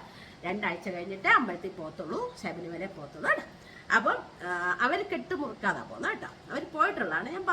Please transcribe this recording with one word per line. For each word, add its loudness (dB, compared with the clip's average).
രണ്ടാഴ്ച -2
കഴിഞ്ഞിട്ട് -2
അമ്പലത്തിൽ -2
പോകത്തുള്ളൂ, -6
ശബരിമല -6
പോകത്തുള്ളൂ -4
കേട്ടോ. 4
അപ്പം, 4
ആ, -2
അവര് 4
കെട്ട് -2
മുറുക്കാതാ 0
പോകുന്നത് -2
കേട്ടോ. -8
അവര് -2
പോയിട്ടുള്ളതാണ്, 2
ഞാൻ -4